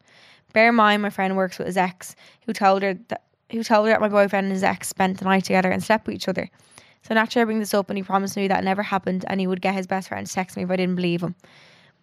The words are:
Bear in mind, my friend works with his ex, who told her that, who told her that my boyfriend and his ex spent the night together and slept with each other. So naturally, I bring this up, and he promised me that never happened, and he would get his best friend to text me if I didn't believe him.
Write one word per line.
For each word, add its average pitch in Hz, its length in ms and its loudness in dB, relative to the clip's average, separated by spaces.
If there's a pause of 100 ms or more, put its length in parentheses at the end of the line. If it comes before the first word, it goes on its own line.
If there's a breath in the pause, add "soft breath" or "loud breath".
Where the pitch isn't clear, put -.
(540 soft breath)
Bear 220 160 6
in 240 60 2
mind, 208 260 4
my 208 80 -2
friend 190 280 -2
works 185 200 -2
with - 100 -6
his 185 100 -2
ex, - 380 -4 (300 soft breath)
who 226 80 -6
told 196 300 4
her 196 120 -2 (120)
that, - 160 -10 (280)
who 226 120 -4
told 214 240 4
her 220 60 4
that - 80 2
my 214 80 2
boyfriend 202 360 2
and 196 80 -2
his 190 100 -2
ex 196 260 -2
spent 190 300 -2
the 190 60 -8
night 190 200 2
together 185 260 2
and 190 120 -2
slept 220 240 0
with 208 80 -6
each - 120 -8
other. 185 220 -4 (540 soft breath)
So 226 120 -6
naturally, 226 260 0
I 226 40 4
bring 220 140 -2
this 208 140 -4
up, 196 160 0
and 202 80 -6
he 190 60 -6
promised 196 340 -2
me 196 120 0
that 185 140 0
never 190 200 0
happened, 185 440 -4
and 196 120 -4
he 185 80 -2
would 185 140 -2
get 190 140 0
his 185 120 -6
best 190 220 -6
friend 196 180 -10
to - 60 -12
text 185 220 -6
me 196 80 -6
if 180 80 -4
I 185 40 2
didn't 185 200 0
believe 175 280 0
him. 175 120 -6 (680 soft breath)